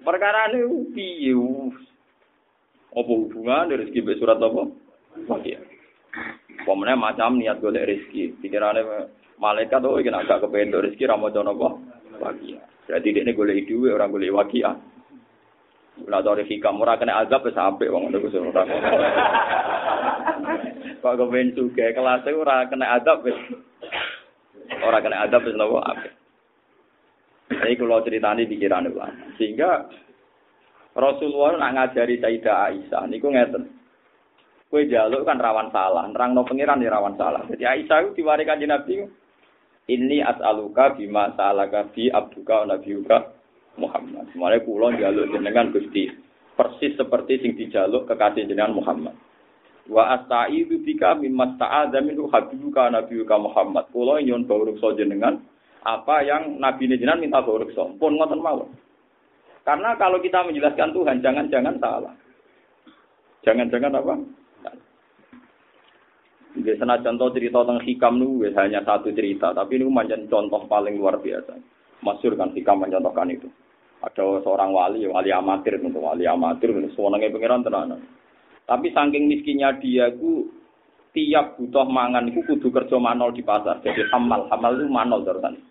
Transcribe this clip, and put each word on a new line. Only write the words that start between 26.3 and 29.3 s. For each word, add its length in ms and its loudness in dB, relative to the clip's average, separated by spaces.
Iki 240 0
kula 240 2
critani 480 0
pikirane 400 0
ulama. 240 -8